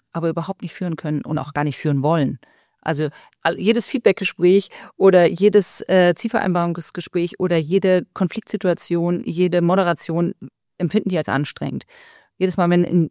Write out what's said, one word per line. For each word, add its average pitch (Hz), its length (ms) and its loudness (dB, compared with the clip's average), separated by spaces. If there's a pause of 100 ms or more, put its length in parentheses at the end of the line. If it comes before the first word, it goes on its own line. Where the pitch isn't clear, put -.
(120)
aber 165 160 -4
überhaupt 165 340 -6
nicht 165 120 -8
führen 170 220 -6
können 151 260 -4
und 156 160 -4
auch - 160 -8
gar 151 100 -2
nicht 143 140 -4
führen 143 240 0
wollen. 151 360 0 (440)
Also 151 260 -4 (340)
all-, - 160 -2
jedes 208 280 0
Feedbackgespräch 190 800 2 (280)
oder 185 280 6
jedes, 180 640 2
äh, 180 260 4
Zielvereinbarungsgespräch 175 1300 -4
oder 170 160 0
jede 180 560 2
Konfliktsituation, 175 1120 -2
jede 175 380 0
Moderation 170 720 0 (440)
empfinden 180 300 -2
die 180 100 -2
als 156 100 -4
anstrengend. - 560 -4 (540)
Jedes 185 200 -2
Mal, 175 120 2
wenn 175 140 4
ein 170 260 0